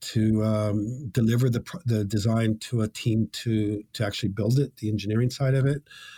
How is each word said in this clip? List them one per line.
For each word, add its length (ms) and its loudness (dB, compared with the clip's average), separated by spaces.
to, 420 2
um, 680 0
deliver 400 4
the 120 0
pr-, 240 -14
the 180 2
design 580 0
to 200 -2
a 60 0
team 440 0
to, 520 -2
to 120 -2
actually 240 -4
build 280 2
it, 200 0
the 120 -4
engineering 400 0
side 240 0
of 140 2
it. 160 -2